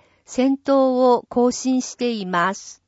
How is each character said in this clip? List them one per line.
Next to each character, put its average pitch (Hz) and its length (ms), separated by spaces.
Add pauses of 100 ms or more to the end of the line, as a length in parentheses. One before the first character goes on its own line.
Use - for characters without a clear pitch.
(260)
先 269 320
頭 262 560
を 233 160
行 247 220
進 254 300
し - 140
て 240 160
い 208 140
ま 180 300
す。 - 320